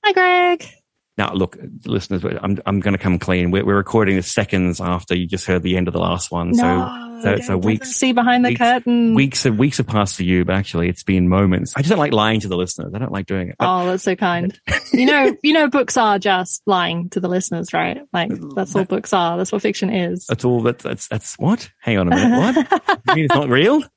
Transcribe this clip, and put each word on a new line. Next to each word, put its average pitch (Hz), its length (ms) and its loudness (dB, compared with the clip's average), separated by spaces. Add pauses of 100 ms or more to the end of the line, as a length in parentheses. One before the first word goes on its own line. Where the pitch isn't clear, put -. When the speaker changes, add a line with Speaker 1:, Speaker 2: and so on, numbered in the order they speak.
Speaker 1:
Hi, 403 80 2
Greg. 359 500 2 (540)
Speaker 2:
Now, - 160 -2
look, 92 240 -2 (280)
listeners, 98 380 -2
I'm, 98 440 -2
I'm 98 120 2
gonna 95 200 0
come 90 180 2
clean. 90 320 0
We're, 95 160 2
we're 101 100 2
recording 98 420 2
this 87 140 -4
seconds 92 480 0
after 90 360 -2
you 90 120 0
just 92 200 -6
heard 90 160 0
the 92 140 0
end 90 100 0
of 85 60 -6
the 85 60 -2
last 87 320 -2
one. 85 220 -2
So, - 100 2
Speaker 1:
No, 90 580 -4
Speaker 2:
so, - 100 0
Speaker 1:
don't, 101 120 0
Speaker 2:
so - 100 -12
Speaker 1:
don't 92 120 -2
Speaker 2:
weeks, 110 260 -2
Speaker 1:
see 262 200 0
behind 247 340 2
the 247 40 2
Speaker 2:
weeks, 240 100 -2
Speaker 1:
curtain. 240 560 2
Speaker 2:
weeks 139 280 0
have, 113 140 2
weeks 131 200 2
have 107 100 -2
passed 104 280 0
for - 80 -4
you, 90 220 2
but 92 100 0
actually 90 340 -2
it's - 140 -8
been 92 240 2
moments. 92 480 2
I 139 60 -2
just 143 80 -2
don't 208 100 4
like 143 140 0
lying 110 280 2
to 104 60 -8
the 92 100 -4
listeners. 90 380 -6
I 107 40 -6
don't 123 120 -6
like 98 160 -6
doing 92 220 -4
it. - 100 -14
But 196 80 0
Speaker 1:
Oh, 180 200 0
that's 185 160 -4
so 185 120 0
kind. 175 420 -2 (100)
Speaker 2:
<laughs> - 20 -10 (240)
Speaker 1:
You 254 120 4
know, 277 360 4
you 302 120 2
know, 302 160 4
books 254 260 0
are 214 240 4
just 190 460 -2
lying 175 460 0
to 185 100 -4
the 180 80 -4
listeners, 180 440 -4
right? 170 280 -2 (100)
Like, 185 180 -2 (260)
that's 190 200 -4
all 190 60 2
Speaker 2:
That 185 80 -2
Speaker 1:
books - 240 -4
are. 170 240 0
That's 185 160 -4
what 202 80 -4
fiction 202 280 -2
is. 180 360 -4
Speaker 2:
That's - 180 -4
all 123 200 2
that, 117 160 0
that's, - 280 -8
that's - 320 -8
what? 202 300 -2 (100)
Hang 113 180 0
on 90 140 2
a - 40 4
minute. 240 220 4 (300)
What? - 360 -2
Speaker 1:
<laughs> - 40 -2
Speaker 2:
You 381 80 2
mean 156 100 2
it's 139 80 6
not 143 140 2
real? 185 340 4 (160)